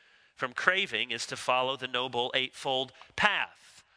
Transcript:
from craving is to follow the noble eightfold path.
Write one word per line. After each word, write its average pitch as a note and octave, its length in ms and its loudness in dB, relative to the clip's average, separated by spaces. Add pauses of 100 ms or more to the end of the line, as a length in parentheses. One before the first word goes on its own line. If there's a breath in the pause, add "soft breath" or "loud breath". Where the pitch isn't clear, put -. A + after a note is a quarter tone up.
(360 soft breath)
from B2+ 180 -4
craving D3+ 560 2
is A#2 160 -4
to C3+ 100 -8
follow B2+ 400 2
the C3 120 -8
noble B2+ 480 -2
eightfold C3 560 -2 (240 loud breath)
path. - 680 0 (120)